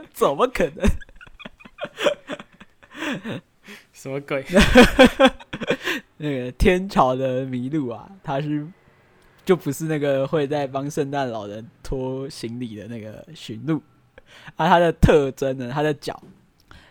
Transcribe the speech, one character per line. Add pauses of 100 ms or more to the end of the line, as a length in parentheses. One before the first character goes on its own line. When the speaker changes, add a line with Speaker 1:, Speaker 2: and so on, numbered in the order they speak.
Speaker 1:
<laughs>
怎
么
可
能？ (3000)
Speaker 2:
什
么
鬼？ (840)
Speaker 1:
<laughs>
那
个
天
朝
的
麋
鹿
啊， (140)
它
是， (760)
就
不
是
那
个
会
在
帮
圣
诞
老
人 (140)
拖
行
李
的
那
个
驯
鹿。 (760)
啊，
它
的
特
征
呢，
它
的
脚 (680)